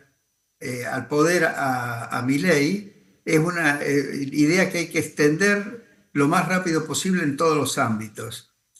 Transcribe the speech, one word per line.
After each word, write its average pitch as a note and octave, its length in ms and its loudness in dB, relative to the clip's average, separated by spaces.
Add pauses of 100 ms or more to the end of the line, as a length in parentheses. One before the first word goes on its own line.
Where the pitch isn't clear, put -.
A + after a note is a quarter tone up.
(600)
eh, B2 260 -8
al B2 220 -6
poder E3 380 2
a, A#2+ 600 -4
a B2 160 -6
Milei, D3+ 1040 0
es D#3+ 140 4
una, D#3+ 420 0
eh, C#3 500 -2
idea E3+ 400 4
que F3 80 -2
hay E3 100 -4
que E3 100 -4
extender G3 1120 0
lo C#3+ 140 2
más E3+ 200 2
rápido E3+ 380 0
posible E3+ 380 -2
en C#3 140 -2
todos D#3 200 2
los C3 200 -2
ámbitos. A2+ 760 -6 (260)